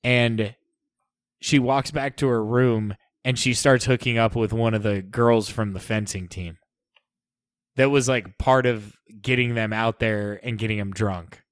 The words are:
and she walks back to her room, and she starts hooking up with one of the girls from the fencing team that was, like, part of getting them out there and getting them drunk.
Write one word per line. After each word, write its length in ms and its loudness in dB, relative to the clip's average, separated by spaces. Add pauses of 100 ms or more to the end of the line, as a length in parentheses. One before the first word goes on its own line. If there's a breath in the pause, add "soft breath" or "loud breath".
and 500 0 (840)
she 200 2
walks 320 0
back 260 -6
to 100 0
her 160 2
room, 520 0 (280)
and 160 -2
she 140 0
starts 320 2
hooking 320 0
up 180 2
with 160 0
one 220 0
of 100 -2
the 180 -2
girls 460 2
from 240 -4
the 80 -8
fencing 480 -6
team 300 -12 (1200)
that 120 4
was, 200 2
like, 280 -2
part 280 4
of 320 -2 (240)
getting 340 0
them 160 -2
out 280 -2
there 440 -2
and 160 -6
getting 180 -2
them 140 -6
drunk. 500 -4 (100)